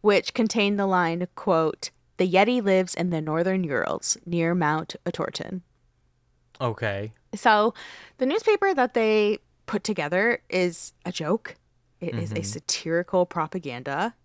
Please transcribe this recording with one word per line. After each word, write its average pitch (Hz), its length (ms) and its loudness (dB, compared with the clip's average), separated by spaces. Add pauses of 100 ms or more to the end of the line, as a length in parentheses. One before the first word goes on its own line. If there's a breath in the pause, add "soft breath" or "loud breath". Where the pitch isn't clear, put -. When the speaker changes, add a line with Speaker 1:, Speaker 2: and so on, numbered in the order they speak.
Speaker 1:
which 202 320 2
contained 208 440 2
the 196 80 0
line, 175 480 0
quote, - 560 0 (280)
"The 185 120 2
Yeti 214 320 4
lives 185 320 2
in 180 160 -2
the 160 120 -2
northern 175 420 0
Urals - 600 -2
near 170 280 2
Mount 156 420 0 (100)
Otorten." - 560 -6 (1000)
Speaker 2:
Okay. 107 520 -4 (220)
Speaker 1:
So 214 380 4 (460 loud breath)
the 262 80 0
newspaper 392 480 2
that 254 180 0
they 214 460 2 (260)
put - 200 -4
together 185 680 0
is 180 420 -2 (140)
a 180 60 -8
joke. 170 440 -4 (420)
It 175 160 -8
is 107 160 -4
a 107 60 -6
Speaker 2:
Mm-hmm. 98 80 -4
Speaker 1:
satirical 170 800 -2
propaganda. 156 880 -6 (100)